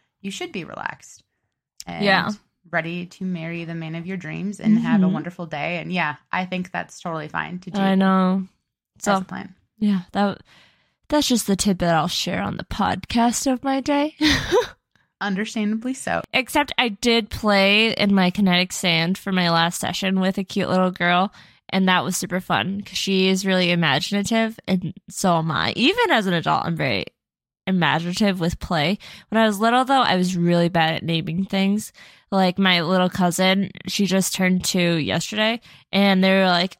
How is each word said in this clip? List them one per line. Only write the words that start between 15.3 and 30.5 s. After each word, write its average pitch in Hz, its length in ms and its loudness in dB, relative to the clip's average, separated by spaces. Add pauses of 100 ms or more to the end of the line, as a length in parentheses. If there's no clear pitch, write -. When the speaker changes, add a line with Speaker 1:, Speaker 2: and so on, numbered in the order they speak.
Speaker 1:
so. - 260 -2 (140)
Speaker 2:
Except 285 420 0
I 254 140 2
did 233 400 0
play 208 640 4
in 202 200 2
my 185 160 4
kinetic 185 420 2
sand 170 440 0
for - 160 -8
my 180 180 2
last 170 300 2
session 190 400 -2
with 190 160 0
a 196 80 -4
cute - 240 -4
little 185 220 2
girl, 180 420 0 (380)
and 190 180 2
that 180 160 2
was 180 140 -4
super 180 220 -4
fun 185 420 -2
'cause - 160 -12
she 190 300 0
is 190 180 0
really 185 240 2
imaginative, 202 1000 0
and 180 240 0 (160)
so 175 300 0
am 160 120 -2
I. 85 240 0
Even 392 360 2
as 226 160 2
an 185 80 0
adult, 151 320 0
I'm 165 100 -2
very 127 300 -2 (600)
imaginative 180 720 0
with 170 200 -2
play. 170 380 -2 (320)
When 220 100 2
I 220 60 6
was 202 120 0
little, 240 280 2
though, 269 160 4
I - 140 2
was 180 200 0
really 170 320 2